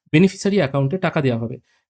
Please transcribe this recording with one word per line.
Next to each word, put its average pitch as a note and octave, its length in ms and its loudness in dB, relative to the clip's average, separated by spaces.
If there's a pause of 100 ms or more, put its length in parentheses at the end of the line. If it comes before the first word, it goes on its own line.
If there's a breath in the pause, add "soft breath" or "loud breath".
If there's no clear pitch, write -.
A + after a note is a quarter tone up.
(120)
বেনিফিশিয়ারি F#3+ 440 2
অ্যাকাউন্টে C#3 420 0
টাকা E3 240 -2
দেওয়া A#2+ 180 0
হবে। A#2 180 -8 (320)